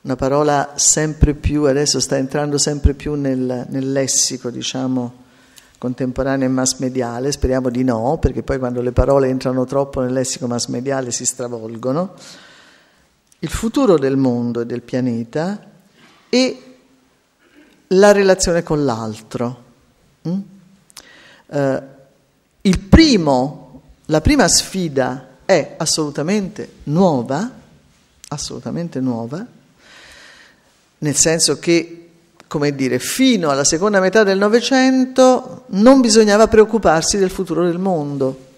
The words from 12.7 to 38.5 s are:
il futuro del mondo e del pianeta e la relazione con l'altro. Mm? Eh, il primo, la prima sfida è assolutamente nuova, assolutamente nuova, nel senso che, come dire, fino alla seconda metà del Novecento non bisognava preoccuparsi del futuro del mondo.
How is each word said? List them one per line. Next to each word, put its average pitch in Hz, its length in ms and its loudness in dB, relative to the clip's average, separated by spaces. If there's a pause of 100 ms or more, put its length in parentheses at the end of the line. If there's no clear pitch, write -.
il 160 100 -8
futuro 226 480 2
del 139 180 0
mondo 120 440 0
e 117 60 -4
del 120 160 -8
pianeta 127 800 -4 (680)
e 254 340 0 (1300)
la 196 240 6
relazione 185 500 2
con 151 220 -2
l'altro. 117 800 -6 (640)
Mm? 180 100 -4 (1080)
Eh, 135 340 -2 (800)
il 185 180 4
primo, 151 1000 4 (240)
la 151 140 2
prima 254 280 4
sfida 135 960 -2
è 165 320 0
assolutamente 160 920 -4 (140)
nuova, 156 680 0 (800)
assolutamente 143 720 -10
nuova, 127 460 -6 (1500)
nel 147 140 -2
senso 160 460 0
che, 170 480 -2 (400)
come 147 260 -2
dire, 127 240 -2
fino 214 520 0
alla 139 120 2
seconda 185 380 2
metà 190 240 4
del 190 120 2
Novecento 254 1300 2
non 254 320 6
bisognava 214 480 4
preoccuparsi 208 720 2
del 185 120 0
futuro 170 340 -2
del 175 140 -2
mondo. 143 600 -2 (200)